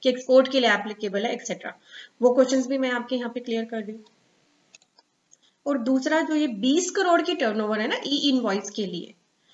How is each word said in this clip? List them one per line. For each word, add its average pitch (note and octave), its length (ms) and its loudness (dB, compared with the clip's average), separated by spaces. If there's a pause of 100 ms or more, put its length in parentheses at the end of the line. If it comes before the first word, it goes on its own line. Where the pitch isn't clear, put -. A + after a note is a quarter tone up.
क्या B3+ 100 4
export C4 400 4
के C4+ 80 2
लिए A#3 100 4
एप्लीकेबल G3+ 560 -2
है, B3 80 -2
एटसेटरा। - 400 -8 (480)
वो A#3+ 120 6
questions B3+ 340 4
भी C4+ 100 -2
मैं C4 140 0
आपके A#3+ 240 -4
यहाँ A#3+ 140 -4
पे A#3+ 100 -8
क्लियर A3+ 260 -4
कर A3+ 160 -6
रही G3+ 100 -10
हूँ। A3 120 -14 (1600)
और C#4 100 0
दूसरा, C4 440 0
जो D#4 140 -2
ये D4+ 120 2
बीस B3+ 440 0
करोड़ F4 300 2
की E4 140 -2
turnover G#3+ 440 -2
है A3 80 -2
ना A#4 180 -2
ई C#4+ 240 0
इनवॉइस G#3+ 400 0
के G#3 160 -6
लिए, F3 280 -10 (400)